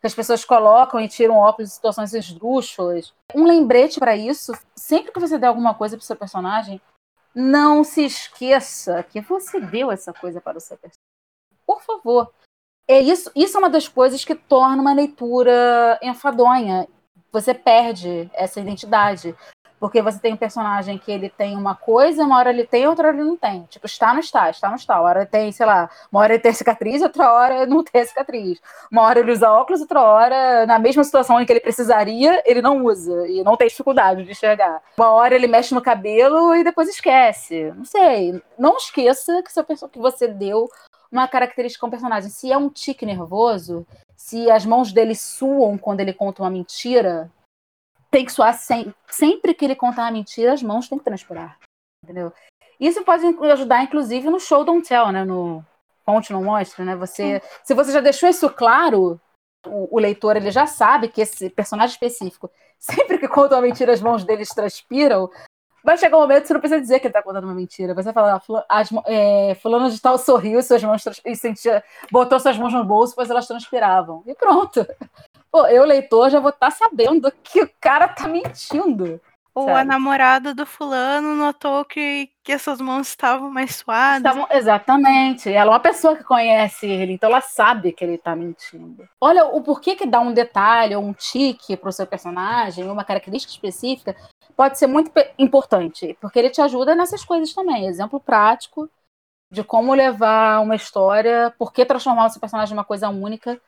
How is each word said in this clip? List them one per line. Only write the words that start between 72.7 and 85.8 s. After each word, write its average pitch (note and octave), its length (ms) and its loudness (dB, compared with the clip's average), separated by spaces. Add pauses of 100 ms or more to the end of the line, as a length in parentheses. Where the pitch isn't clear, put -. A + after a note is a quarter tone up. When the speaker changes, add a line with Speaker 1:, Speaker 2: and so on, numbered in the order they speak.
Speaker 1:
no B3 100 0
bolso, G#3+ 320 2
pois A#3+ 140 -6
elas A#3+ 180 -2
transpiravam." F#3+ 800 -2
E B3+ 80 -12
pronto. F#4+ 500 2 (680)
Pô, D#4 140 6
eu, B3 180 6
leitor, C4+ 460 4
já C#4+ 100 4
vou C4 120 0
tá C4 180 0
sabendo C#4 640 0 (120)
que F#4 200 0
o - 60 -4 (120)
cara D4+ 260 4
tá D#4 200 -8
mentindo, C#4+ 920 -4 (360)
Speaker 2:
Ou C4+ 100 -4
Speaker 1:
sabe? C4+ 140 2
Speaker 2:
a C4+ 40 0
namorada C4+ 720 0
do C4+ 100 -8
fulano C#4+ 720 -4
notou C#4+ 500 -4
que, C#4+ 440 -8 (140)
que - 80 -8
essas C#4 280 -6
mãos C4 280 -6
estavam C4 420 -4
mais C4 280 -8
suadas. C4 400 0 (140)
Speaker 1:
Estavam... C#4 240 -4
exatamente. C4 960 2
Ela G#3 200 4
é - 20 6
uma A#3 60 4
pessoa D#4+ 360 2